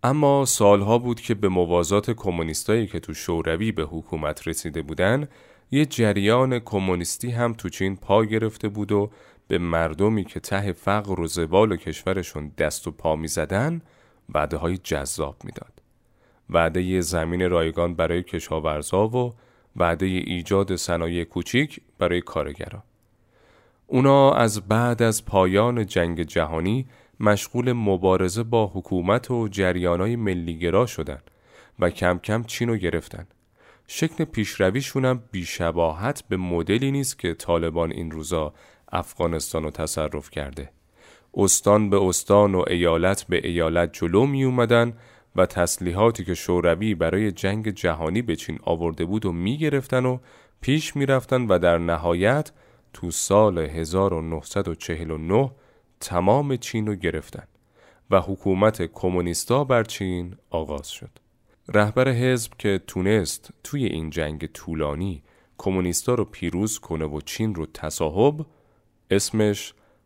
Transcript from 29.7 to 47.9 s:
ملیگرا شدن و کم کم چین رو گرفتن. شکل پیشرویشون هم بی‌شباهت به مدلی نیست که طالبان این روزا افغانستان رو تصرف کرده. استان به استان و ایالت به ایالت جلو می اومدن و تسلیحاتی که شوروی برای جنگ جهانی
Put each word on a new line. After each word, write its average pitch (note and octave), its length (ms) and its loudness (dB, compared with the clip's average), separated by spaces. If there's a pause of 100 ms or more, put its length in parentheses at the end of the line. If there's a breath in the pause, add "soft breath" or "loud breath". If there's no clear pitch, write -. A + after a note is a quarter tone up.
ملیگرا F2+ 680 0
شدن D2 340 -8 (600 soft breath)
و - 100 4
کم F2+ 280 0
کم G#2+ 260 -2
چین A#2 260 -4
رو A2+ 80 0
گرفتن. F2+ 500 -6 (600 soft breath)
شکل D#3+ 360 -2
پیشرویشون A#2 840 0
هم B2+ 260 0
بی‌شباهت E2+ 960 -2
به F#2+ 80 -2
مدلی F#2 540 0
نیست C#3 280 -4
که E2+ 140 -2
طالبان E2 580 0
این E2 200 -8
روزا D#2 420 -4 (380 soft breath)
افغانستان E2+ 720 -4
رو D#2 80 -6
تصرف D2+ 580 -6
کرده. C#2+ 420 -10 (640 soft breath)
استان G2+ 560 4
به G2 120 4
استان G2 540 4
و F2+ 120 2
ایالت E2+ 560 2
به - 240 -2
ایالت E2+ 460 0
جلو F2+ 320 2
می C#3 180 0
اومدن A#2 500 4 (420 soft breath)
و F#2 100 4
تسلیحاتی F#2 800 0
که F2+ 80 -2
شوروی F2 600 0
برای F2+ 360 0
جنگ G#2 380 -4
جهانی E2+ 520 -2